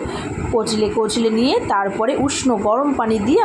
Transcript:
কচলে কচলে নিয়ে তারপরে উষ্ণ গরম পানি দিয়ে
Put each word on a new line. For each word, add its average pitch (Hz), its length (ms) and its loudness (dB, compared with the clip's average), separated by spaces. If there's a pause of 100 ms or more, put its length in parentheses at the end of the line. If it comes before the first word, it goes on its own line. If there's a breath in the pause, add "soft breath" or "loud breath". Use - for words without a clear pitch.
(500 loud breath)
কচলে 214 440 0
কচলে 226 440 0
নিয়ে 262 160 2 (180)
তারপরে 202 400 0 (140)
উষ্ণ 277 220 -2 (180)
গরম 254 220 2 (100)
পানি 220 260 0
দিয়ে 311 200 4